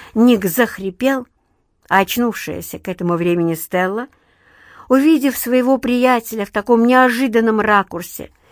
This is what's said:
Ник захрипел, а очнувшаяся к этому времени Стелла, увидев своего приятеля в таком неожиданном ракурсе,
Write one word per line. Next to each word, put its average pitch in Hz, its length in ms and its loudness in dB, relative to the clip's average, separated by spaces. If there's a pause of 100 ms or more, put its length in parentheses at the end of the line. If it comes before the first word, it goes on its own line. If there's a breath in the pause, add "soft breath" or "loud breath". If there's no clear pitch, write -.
(140)
Ник 226 320 4
захрипел, 233 800 -2 (600)
а 190 120 0
очнувшаяся 190 800 -4
к - 80 -20
этому 175 280 -4
времени 170 400 0
Стелла, 185 520 -4 (800 soft breath)
увидев 277 480 2
своего 254 400 2
приятеля 240 680 -2
в - 60 -12
таком 226 340 2
неожиданном 233 760 2
ракурсе, 202 680 -2 (200 soft breath)